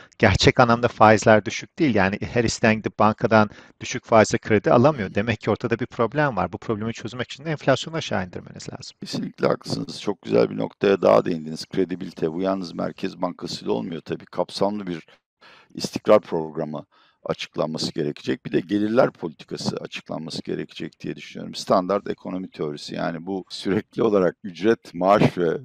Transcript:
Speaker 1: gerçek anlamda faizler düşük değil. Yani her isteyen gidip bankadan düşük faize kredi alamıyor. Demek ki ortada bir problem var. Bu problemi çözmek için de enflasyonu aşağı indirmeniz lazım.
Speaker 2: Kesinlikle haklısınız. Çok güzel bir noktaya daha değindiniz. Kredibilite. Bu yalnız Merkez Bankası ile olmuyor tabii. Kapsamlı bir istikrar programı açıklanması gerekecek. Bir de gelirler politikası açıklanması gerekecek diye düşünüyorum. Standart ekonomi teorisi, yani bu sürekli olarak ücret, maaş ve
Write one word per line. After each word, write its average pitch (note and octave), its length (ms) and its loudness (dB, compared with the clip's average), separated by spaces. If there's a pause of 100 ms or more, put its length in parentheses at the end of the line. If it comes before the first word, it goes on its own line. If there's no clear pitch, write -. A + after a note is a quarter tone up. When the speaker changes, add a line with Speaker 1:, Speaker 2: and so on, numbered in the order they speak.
(180)
Speaker 1:
gerçek A2+ 420 4
anlamda A#2+ 280 6
faizler A2 580 6
düşük - 340 -10
değil. C#3+ 160 2
Yani G2 260 2
her A#2 220 -2
isteyen A2 320 2
gidip A2 240 -8
bankadan G#2+ 500 4 (320)
düşük A#2+ 240 -8
faize A2 320 6
kredi A2 340 2
alamıyor. B2 440 4
Demek A2 240 -2
ki - 120 -2
ortada A2 280 -2
bir B2 60 -4
problem B2+ 500 -2
var. F2+ 180 -2
Bu G2+ 40 -8
problemi A2+ 360 -6
çözmek A#2+ 380 -10
için C#3 140 -16
de E3 60 -6
enflasyonu D3 460 -2
aşağı G#2 280 -4
indirmeniz F2+ 480 -14
lazım. - 280 -16
Speaker 2:
Kesinlikle - 460 -6
haklısınız. - 540 -4
Çok - 200 -6
güzel A2+ 280 2
bir G2+ 80 -8
noktaya G2 440 0
daha G2+ 240 6
değindiniz. D#2+ 400 -8
Kredibilite. F2+ 680 -4
Bu F2 80 -6
yalnız F#2+ 320 -4
Merkez F2+ 480 -8
Bankası F2+ 440 -8
ile F#2 60 -2
olmuyor G#2 300 -6
tabii. E2+ 240 -10
Kapsamlı G2 600 -4
bir E2+ 200 -10 (640)
istikrar - 460 2
programı D#2 640 -6 (400)
açıklanması D#2+ 680 -6
gerekecek. D2+ 520 -6
Bir - 60 -10
de - 80 0
gelirler G#2+ 520 0
politikası - 640 -10
açıklanması - 680 -12
gerekecek D#2+ 560 -10
diye E2 160 -8
düşünüyorum. F2+ 400 -14
Standart G2 540 0
ekonomi F#2+ 400 -8
teorisi, D2 460 -8
yani E2 300 -8
bu F#2 240 -8
sürekli - 540 -4
olarak G2 400 2
ücret, G2 500 -2
maaş F#2+ 440 4
ve E2+ 280 0